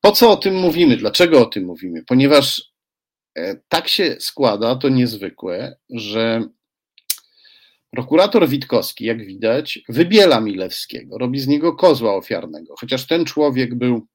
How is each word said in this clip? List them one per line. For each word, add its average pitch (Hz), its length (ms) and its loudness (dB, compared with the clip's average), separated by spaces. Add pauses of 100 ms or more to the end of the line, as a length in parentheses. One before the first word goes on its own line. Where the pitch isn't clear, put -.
Po 208 120 6
co 226 180 6
o 196 60 6
tym 190 180 -2
mówimy? 170 420 4
Dlaczego 156 440 4
o 113 60 4
tym 98 180 -8
mówimy? 87 420 -12
Ponieważ, 139 680 2 (640)
e, 92 320 -8
tak - 200 -2
się 170 300 -2
składa, 120 580 -2
to 131 120 -2
niezwykłe, 110 880 -4 (140)
że 113 540 -4 (1500)
prokurator 170 580 2
Witkowski, 127 560 -4
jak 110 220 -6
widać, 110 520 -4 (100)
wybiela 170 520 4
Milewskiego, - 760 -10
robi 127 220 -6
z 131 60 -6
niego 147 260 0
kozła 127 420 2
ofiarnego. 82 640 -10
Chociaż 131 260 -6
ten 165 180 0
człowiek 131 500 -2
był 123 400 -2